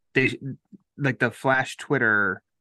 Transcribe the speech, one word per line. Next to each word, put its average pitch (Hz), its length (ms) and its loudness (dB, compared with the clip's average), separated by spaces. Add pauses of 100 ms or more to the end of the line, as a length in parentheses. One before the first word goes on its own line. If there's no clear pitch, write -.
(140)
They, 131 240 0 (600)
like, 135 220 -2
the 120 120 2
Flash 131 460 -2
Twitter, 107 640 0 (200)